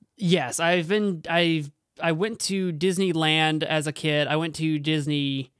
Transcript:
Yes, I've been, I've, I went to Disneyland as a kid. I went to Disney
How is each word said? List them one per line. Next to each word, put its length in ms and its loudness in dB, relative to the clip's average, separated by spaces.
Yes, 440 0
I've 280 2
been, 420 0
I've, 400 2
I 120 2
went 280 -2
to 320 -2
Disneyland 880 2
as 240 -2
a 60 -4
kid. 340 0
I 100 0
went 200 -2
to 220 0
Disney 800 -2